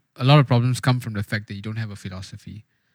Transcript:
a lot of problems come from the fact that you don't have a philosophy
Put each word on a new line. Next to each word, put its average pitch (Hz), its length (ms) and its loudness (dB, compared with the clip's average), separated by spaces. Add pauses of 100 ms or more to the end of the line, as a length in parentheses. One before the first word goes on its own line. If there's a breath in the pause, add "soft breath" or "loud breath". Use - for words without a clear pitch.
(160)
a - 80 -4
lot 143 160 8
of 131 80 4
problems 123 320 2
come 123 200 0
from 113 140 -8
the 101 80 -4
fact 104 260 -8
that 104 60 -12
you 98 80 -12
don't 110 140 -10
have 110 160 -8
a 98 40 -16
philosophy 98 680 -14 (300)